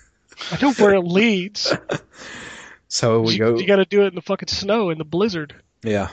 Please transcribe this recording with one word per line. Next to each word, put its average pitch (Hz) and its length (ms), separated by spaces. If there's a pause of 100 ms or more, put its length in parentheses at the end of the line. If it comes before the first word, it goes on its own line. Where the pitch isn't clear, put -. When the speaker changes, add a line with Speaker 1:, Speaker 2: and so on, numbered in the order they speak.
(520)
Speaker 1:
I 165 100
know 269 120
where 202 220
it 185 60
leads. 190 800
Speaker 2:
<laughs> - 60 (1040)
So 113 320
we 113 120
Speaker 1:
You, 104 60
Speaker 2:
go 117 180
Speaker 1:
you 123 80
gotta 196 200
do 202 180
it 196 60
in 180 60
the 170 60
fucking 190 280
snow, 202 420
in 160 80
the 160 40
blizzard. 165 520 (260)
Speaker 2:
Yeah. 104 320